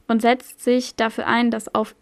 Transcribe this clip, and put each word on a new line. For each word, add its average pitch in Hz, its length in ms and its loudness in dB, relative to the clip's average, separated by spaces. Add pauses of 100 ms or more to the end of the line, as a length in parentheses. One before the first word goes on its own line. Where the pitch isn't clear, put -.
und 226 120 2
setzt 240 420 0
sich 247 340 0
dafür 226 300 -4
ein, 233 240 2
dass 220 240 -8
auf 220 280 -2